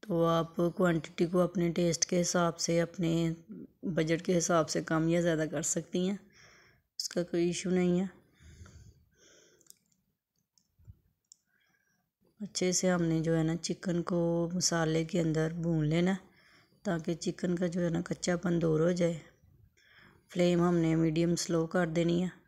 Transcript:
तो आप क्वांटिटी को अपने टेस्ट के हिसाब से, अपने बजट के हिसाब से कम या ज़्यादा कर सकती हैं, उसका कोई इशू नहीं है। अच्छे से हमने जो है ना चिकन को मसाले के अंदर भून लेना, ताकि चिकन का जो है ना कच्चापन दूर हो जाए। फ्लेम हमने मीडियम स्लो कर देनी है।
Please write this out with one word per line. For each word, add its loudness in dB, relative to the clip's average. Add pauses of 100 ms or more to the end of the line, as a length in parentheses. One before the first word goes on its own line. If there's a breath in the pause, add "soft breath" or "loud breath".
तो 0
आप 2 (220)
क्वांटिटी 0
को 0
अपने 0
टेस्ट 0
के -2
हिसाब 0
से, -2
अपने -2 (520)
बजट -2
के -2
हिसाब 2
से -4
कम 0
या 2
ज़्यादा 0
कर -6
सकती -4
हैं, -2 (800 loud breath)
उसका -4
कोई 0
इशू -4
नहीं 2
है। -2 (4000 loud breath)
अच्छे -2
से 2
हमने 2
जो 2
है 4
ना 2
चिकन -4
को 0
मसाले 0
के -2
अंदर 0
भून 0
लेना, 2 (680 soft breath)
ताकि -2
चिकन -4
का 0
जो -2
है 2
ना -2
कच्चापन -2
दूर 2
हो 4
जाए। 0 (1120 loud breath)
फ्लेम 4
हमने 4
मीडियम 2
स्लो 0
कर 0
देनी 2
है। -4 (160)